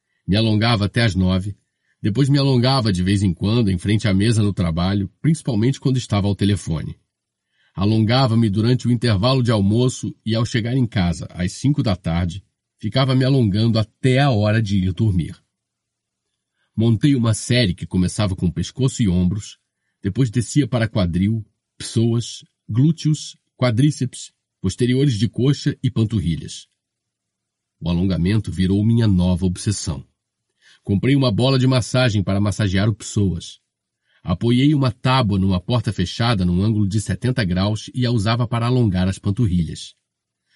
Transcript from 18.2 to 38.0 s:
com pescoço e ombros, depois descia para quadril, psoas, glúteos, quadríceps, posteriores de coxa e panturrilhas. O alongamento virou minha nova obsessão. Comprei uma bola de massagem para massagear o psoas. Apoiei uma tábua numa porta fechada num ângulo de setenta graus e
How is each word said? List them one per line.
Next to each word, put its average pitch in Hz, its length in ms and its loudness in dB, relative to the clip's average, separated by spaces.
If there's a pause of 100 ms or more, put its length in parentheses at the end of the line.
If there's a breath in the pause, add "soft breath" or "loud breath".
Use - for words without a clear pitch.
com 87 160 -2
pescoço 123 520 -4
e 101 40 2
ombros, 90 500 -2 (440)
depois 120 280 -2
descia 127 380 -2
para 113 220 -2
quadril, 98 560 -2 (320)
psoas, 117 680 -2 (240)
glúteos, 151 680 0 (200)
quadríceps, 127 760 0 (280)
posteriores 123 580 0
de 107 120 0
coxa 139 520 -2
e - 80 -2
panturrilhas. 95 800 -4 (1120)
O 80 100 -6
alongamento 90 600 0
virou 95 340 0
minha 117 220 2
nova 90 380 2
obsessão. 87 600 -4 (800 soft breath)
Comprei 110 320 0
uma 131 160 2
bola 127 260 2
de 127 80 2
massagem 127 580 2
para 98 180 -2
massagear 101 480 0
o 104 60 -2
psoas. - 640 -4 (640)
Apoiei 120 520 2
uma 135 180 2
tábua 120 480 0
numa 92 220 0
porta 120 320 -2
fechada 101 500 -2
num 90 180 0
ângulo 107 260 0
de 104 120 -2
setenta 120 440 -4
graus 95 500 -2
e 123 120 -2